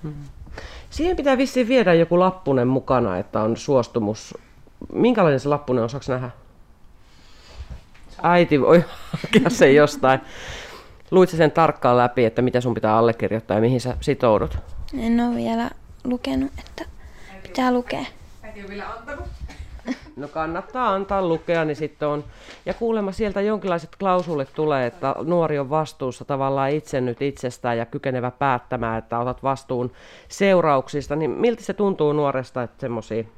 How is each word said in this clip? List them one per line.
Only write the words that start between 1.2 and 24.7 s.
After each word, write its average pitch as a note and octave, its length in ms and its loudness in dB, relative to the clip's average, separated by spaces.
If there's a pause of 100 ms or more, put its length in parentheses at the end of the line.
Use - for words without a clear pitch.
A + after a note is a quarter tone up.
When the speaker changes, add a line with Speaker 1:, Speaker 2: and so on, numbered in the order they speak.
Speaker 1:
vissiin B3+ 300 0
viedä A3 260 4
joku E3 260 4
lappunen C#3+ 480 2
mukana, B2+ 500 0
että G#2+ 240 -4
on A2+ 160 0
suostumus. A2+ 800 -2 (560)
Minkälainen F#3 460 2
se C#3+ 100 -4
lappunen C3 340 0
on? A#2 60 -2
Saaks C3+ 200 -10
nähdä? B2+ 200 -4 (1900)
Äiti E3+ 380 6
voi E3 240 8 (260)
hakea - 380 2
sen D3+ 260 8
jostain. C3+ 440 6 (920)
Luit F3+ 180 6
sä E3 80 -4
sen D#3 140 4
tarkkaan D3 460 4
läpi, B2 280 4
että A2+ 160 0
mitä B2 200 2
sun A#2+ 120 0
pitää A2 240 2
allekirjoittaa A2+ 600 2
ja A2 40 4
mihin B2 200 2
sä B2 200 -6
sitoudut? A#2 560 2 (420)
Speaker 2:
En A#3 200 0
oo A#3+ 160 0
vielä A#3 340 -4 (340)
lukenut, C4 560 -4
että - 260 -14 (580)
pitää B3+ 280 -2
lukea. B3+ 340 -4 (380)
Speaker 3:
Äiti G#3 200 -16
on F#3+ 60 -16
vielä G3+ 200 -12
antanut. - 360 -12 (880)
Speaker 1:
No C#3 120 -12
kannattaa F#3+ 680 -4
antaa G3 340 -2
lukea, E3 380 0
niin D3+ 100 -4
sitten D3+ 320 -6
on. D3 160 -2 (420)
Ja F#3+ 80 -6
kuulemma G#3+ 380 -2
sieltä G3 300 -2
jonkinlaiset G3 540 -2
klausulit F3 580 -2
tulee, D3 320 0